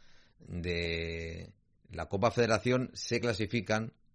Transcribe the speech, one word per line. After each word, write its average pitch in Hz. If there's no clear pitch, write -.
de 82
la 82
Copa 101
Federación 120
se -
clasifican, 110